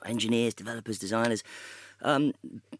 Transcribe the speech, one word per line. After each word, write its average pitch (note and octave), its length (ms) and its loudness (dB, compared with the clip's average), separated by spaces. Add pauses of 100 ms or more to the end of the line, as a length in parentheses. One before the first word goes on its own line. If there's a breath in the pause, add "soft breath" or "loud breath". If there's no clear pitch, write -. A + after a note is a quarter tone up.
engineers, A#2 480 2
developers, A2 440 -6
designers, A2+ 460 2 (600 loud breath)
um, C#3+ 300 4 (460)